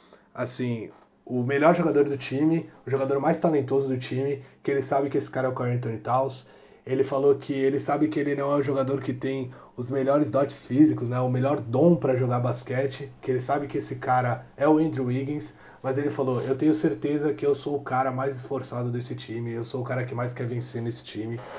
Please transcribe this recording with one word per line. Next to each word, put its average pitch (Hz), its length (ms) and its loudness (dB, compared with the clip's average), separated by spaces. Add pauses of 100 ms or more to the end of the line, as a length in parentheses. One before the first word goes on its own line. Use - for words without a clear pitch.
(340)
assim, 120 560 -4 (360)
o 123 160 -2
melhor 143 320 6
jogador 147 300 4
do 139 120 -2
time, 156 540 0 (160)
o 120 40 -8
jogador 135 280 0
mais 160 200 2
talentoso 139 500 2
do 127 100 -2
time, 135 440 -4 (200)
que - 80 -4
ele 139 100 0
sabe 139 300 0
que 143 80 0
esse 131 100 -2
cara 131 200 -2
é - 20 -2
o 127 40 -4
Karl 123 180 -2
Anthony 120 260 -4
Towns. 127 500 -2 (380)
Ele 131 160 2
falou 139 320 4
que 135 180 -8
ele 135 280 2
sabe 143 260 0
que 151 140 0
ele 143 160 -2
não 143 160 0
é - 20 2
o 143 80 2
jogador 135 380 0
que - 120 -4
tem 131 380 -4 (260)
os 123 140 -6
melhores 139 400 2
dotes 139 340 0
físicos, 123 440 4
né, 123 100 -2
o 127 100 2
melhor 127 320 0
dom 147 360 6
pra 131 180 2
jogar 123 240 2
basquete, 127 720 -4 (100)
que - 80 -12
ele 127 120 2
sabe 143 260 -2
que 147 120 -4
esse 135 180 -4
cara 123 500 0 (100)
é 143 120 4
o 156 100 8
Andrew 135 280 0
Wiggins, 135 480 -4 (280)
mas 135 160 -2
ele 143 120 0
falou: 127 300 0
"Eu 131 140 0
tenho 151 200 4
certeza 147 600 0
que - 100 -6
eu 143 120 4
sou 143 180 -4
o 135 80 -4
cara 131 300 0
mais 131 240 -2
esforçado 123 540 -6
desse 120 260 -6
time, 117 360 -8
eu 117 120 -4
sou 127 180 -6
o - 20 -6
cara 123 200 -4
que 123 100 -8
mais 120 180 -4
quer 123 140 -6
vencer 120 340 -6
nesse 117 240 -6
time." 113 360 -8 (180)